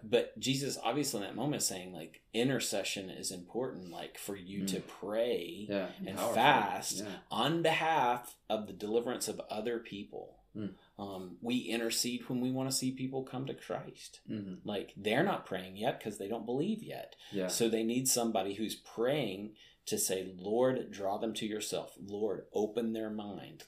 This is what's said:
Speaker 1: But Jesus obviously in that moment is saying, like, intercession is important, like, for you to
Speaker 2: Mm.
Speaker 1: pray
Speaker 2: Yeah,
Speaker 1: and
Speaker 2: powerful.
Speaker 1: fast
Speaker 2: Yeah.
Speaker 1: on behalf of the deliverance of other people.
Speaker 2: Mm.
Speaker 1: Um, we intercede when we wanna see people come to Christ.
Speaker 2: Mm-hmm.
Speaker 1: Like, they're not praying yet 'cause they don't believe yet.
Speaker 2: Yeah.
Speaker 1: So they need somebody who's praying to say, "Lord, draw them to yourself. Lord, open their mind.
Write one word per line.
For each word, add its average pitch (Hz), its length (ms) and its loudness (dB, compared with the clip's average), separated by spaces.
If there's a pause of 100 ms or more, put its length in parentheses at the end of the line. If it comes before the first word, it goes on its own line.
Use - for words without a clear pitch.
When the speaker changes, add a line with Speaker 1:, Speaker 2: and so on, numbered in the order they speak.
Speaker 1:
But 113 360 4
Jesus 131 420 0
obviously 123 400 0
in 98 60 -4
that - 80 -8
moment 127 280 0
is - 40 2
saying, 92 260 -6
like, 80 280 -10 (100)
intercession 107 800 2
is - 220 -6
important, 92 580 -6
like, 85 300 -10
for 101 160 -6
you 95 320 -4
to 95 140 0
Speaker 2:
Mm. 73 60 -10
Speaker 1:
pray 101 800 0
Speaker 2:
Yeah, 95 240 0 (140)
Speaker 1:
and 95 100 -4
Speaker 2:
powerful. 113 200 2
Speaker 1:
fast 113 640 6
Speaker 2:
Yeah. 101 180 -6 (140)
Speaker 1:
on 156 320 2
behalf 156 760 4 (120)
of 104 180 0
the 101 60 -10
deliverance 110 540 0
of 95 120 -4 (100)
other 113 300 0
people. - 580 -10 (180)
Speaker 2:
Mm. 101 180 -4 (260)
Speaker 1:
Um, 92 420 -8
we 120 180 2
intercede 117 680 0
when 127 140 0
we 127 100 2
wanna 131 220 0
see 131 180 2
people 131 320 -2
come 135 240 -6
to 131 60 -4
Christ. - 640 -8 (100)
Speaker 2:
Mm-hmm. 98 380 -6
Speaker 1:
Like, 101 300 -4
they're 107 260 4
not 190 220 0
praying 92 320 -6
yet 117 260 0
'cause 107 140 -4
they 98 100 -4
don't 110 180 -4
believe 151 380 0
yet. - 320 -10 (160)
Speaker 2:
Yeah. 92 160 0
Speaker 1:
So 113 220 4
they 110 140 2
need 123 260 2
somebody 101 460 2
who's 101 200 -2
praying 113 800 -2 (300)
to - 120 0
say, 95 400 0
"Lord, 117 540 2
draw 98 260 -2
them 110 180 -2
to 113 120 -4
yourself. 104 520 -4
Lord, 101 520 -2
open 110 400 2
their 110 180 -2
mind. 101 580 -8